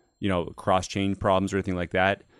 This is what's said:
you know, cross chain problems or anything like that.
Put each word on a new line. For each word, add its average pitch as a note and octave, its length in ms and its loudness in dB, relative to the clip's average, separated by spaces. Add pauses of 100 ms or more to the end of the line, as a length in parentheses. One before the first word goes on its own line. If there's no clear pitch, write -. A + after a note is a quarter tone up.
(220)
you G2+ 80 0
know, F2 160 0
cross - 420 0
chain G2 300 -2
problems F#2+ 340 2
or G2+ 60 -2
anything F#2 180 -2
like F2 160 -6
that. F#2+ 320 2 (160)